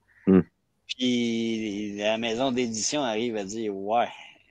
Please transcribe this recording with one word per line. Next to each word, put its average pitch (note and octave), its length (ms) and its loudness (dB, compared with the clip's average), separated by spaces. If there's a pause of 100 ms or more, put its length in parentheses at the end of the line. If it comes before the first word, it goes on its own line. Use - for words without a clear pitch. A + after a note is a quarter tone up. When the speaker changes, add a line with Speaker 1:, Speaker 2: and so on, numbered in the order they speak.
(260)
Speaker 1:
Hmm. F#2+ 140 10 (480)
Speaker 2:
Puis A2+ 1080 -2
la G#2+ 200 0
maison A#2 340 0
d'édition A#2+ 500 -2
arrive A2+ 340 -2
à G2+ 80 -4
dire, « G#2+ 320 -4
Ouais, G#2+ 320 0 (420)